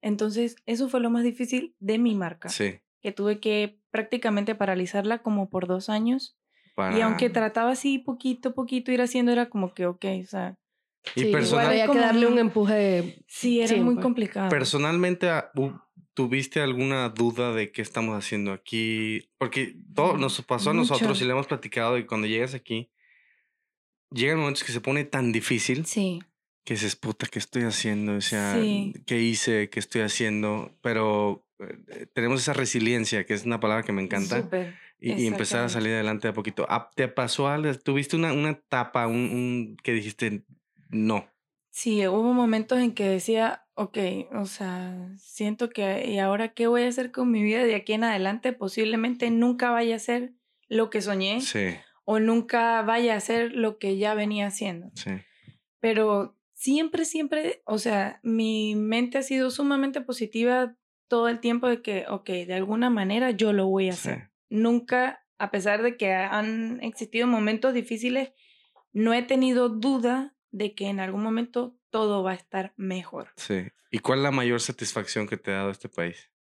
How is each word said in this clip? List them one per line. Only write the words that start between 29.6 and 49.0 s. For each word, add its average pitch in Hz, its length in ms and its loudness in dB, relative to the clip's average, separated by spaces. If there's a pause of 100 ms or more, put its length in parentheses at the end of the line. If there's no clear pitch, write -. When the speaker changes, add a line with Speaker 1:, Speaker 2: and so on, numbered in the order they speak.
Speaker 2:
¿Qué 110 100 -6
estoy 110 220 -4
haciendo?". 107 760 -2
Pero, 107 680 0 (120)
eh, - 560 -16
tenemos 123 260 0
esa 147 120 0
resiliencia, 113 760 0
que 107 80 0
es 101 100 -6
una 117 160 -2
palabra 110 240 0
que 107 80 -4
me 98 100 -2
encanta, 98 400 -2
Speaker 1:
Súper, 180 320 -6 (260)
Speaker 2:
y, 117 120 -4
y 113 140 0
empezar 110 360 -2
a - 20 0
Speaker 1:
exactamente. 120 80 -2
Speaker 2:
salir 113 220 0
adelante 107 340 -2
de - 20 0
a 101 40 -6
poquito. 104 340 -4
Ah, - 260 -2
¿te 131 140 0
pasó 131 400 -2
algo? 147 260 0
¿Tuviste 139 420 0
una, 165 160 0
una 147 180 0
etapa, 123 560 -2
un, 117 100 0 (140)
un 120 520 -4
que 123 100 -2
dijiste, 104 520 -4 (460)
"No"? 110 360 0 (440)
Speaker 1:
Sí, 208 360 0
hubo 220 280 2
momentos 233 460 2
en 240 120 2
que 202 160 0
decía, 220 560 0 (100)
"Ok, 208 220 -6 (380)
o 208 100 -4
sea, 180 640 -8 (100)
siento 214 520 -4
que, 202 360 -2
¿y 208 120 -2
ahora 202 340 2
qué 233 140 0
voy 240 160 4
a 247 60 2
hacer 247 240 -4
con 247 180 0
mi 220 120 4
vida 220 220 2
de 226 100 4
aquí 208 200 -2
en 220 100 2
adelante? 214 480 0
Posiblemente 226 800 0